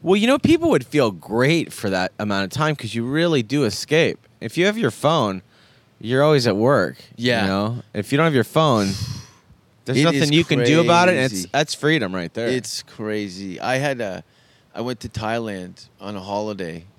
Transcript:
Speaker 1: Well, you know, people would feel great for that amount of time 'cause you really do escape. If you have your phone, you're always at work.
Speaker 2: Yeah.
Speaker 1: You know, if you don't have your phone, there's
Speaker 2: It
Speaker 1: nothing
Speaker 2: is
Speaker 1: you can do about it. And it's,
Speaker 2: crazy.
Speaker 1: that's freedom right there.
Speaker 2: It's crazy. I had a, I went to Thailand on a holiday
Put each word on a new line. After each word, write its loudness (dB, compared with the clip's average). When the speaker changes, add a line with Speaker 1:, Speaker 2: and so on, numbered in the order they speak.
Speaker 1:
Well, 4
you 2
know, 4
people 4
would 2
feel 2
great 0
for -6
that -2
amount -2
of -10
time -2
'cause -10
you -4
really 0
do 0
escape. 0
If -8
you 2
have 0
your 0
phone, 0
you're 0
always 4
at 2
work. 2
Speaker 2:
Yeah. 0
Speaker 1:
You 0
know, -2
if -6
you 2
don't 4
have 2
your 4
phone, 2
there's -2
Speaker 2:
It 4
Speaker 1:
nothing 2
Speaker 2:
is 2
Speaker 1:
you 4
can 0
do 4
about 4
it. 2
And 2
it's, -2
Speaker 2:
crazy. -6
Speaker 1:
that's 0
freedom 0
right -6
there. -4
Speaker 2:
It's -4
crazy. -8
I -2
had -2
a, -8
I -8
went -6
to -12
Thailand -6
on -12
a -10
holiday -6